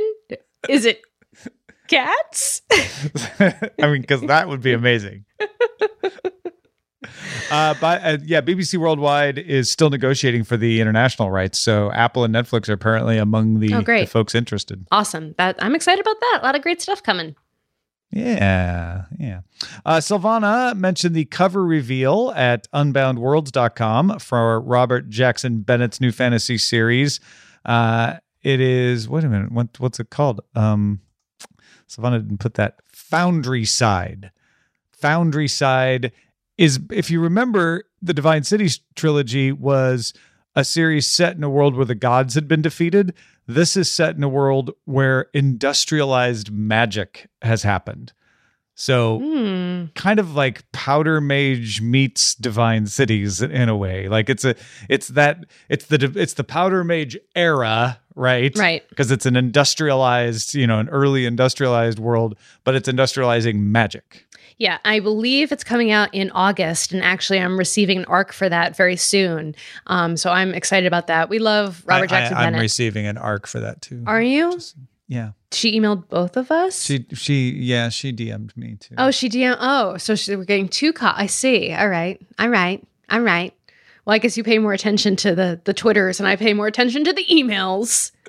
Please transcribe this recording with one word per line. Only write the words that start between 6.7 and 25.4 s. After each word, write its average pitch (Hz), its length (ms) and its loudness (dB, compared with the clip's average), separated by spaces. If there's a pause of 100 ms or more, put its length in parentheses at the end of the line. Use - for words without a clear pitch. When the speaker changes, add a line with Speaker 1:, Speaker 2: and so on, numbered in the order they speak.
Speaker 2:
Uh, 151 320 2
but, 175 220 2
uh, 156 200 0
yeah, 160 180 0
B 165 120 0
B 185 100 -2
C 175 140 -2
Worldwide 143 600 2
is 139 320 0
still 156 200 4
negotiating 131 560 0
for 123 100 -4
the 113 240 2
international 110 520 2
rights. 95 280 -2
So 104 320 2
Apple 120 320 2
and 113 100 2
Netflix 117 360 0
are 104 40 0
apparently 113 440 0
among 107 420 2
the, 107 140 2
Speaker 1:
Oh, 113 80 2
great. 101 240 2
Speaker 2:
the - 60 -8
folks 113 240 0
interested. 101 560 -6
Speaker 1:
Awesome. 160 460 -6
That, 185 220 0
I'm 240 160 -2
excited 349 260 0
about 427 180 -2
that. 466 220 0
A - 40 -4
lot 269 100 0
of 294 60 -4
great 339 200 -4
stuff 392 220 -6
coming. 165 320 -4 (760)
Speaker 2:
Yeah, 92 960 -2 (120)
yeah. 101 240 -8 (440)
Uh, 160 120 4
Silvana 214 800 0
mentioned 185 400 0
the 156 100 0
cover 185 400 0
reveal 147 680 0
at 123 380 0
unbound 135 460 0
worlds 139 320 0
dot 120 240 0
com 120 440 0
for 117 400 0
Robert 123 500 0
Jackson 120 520 0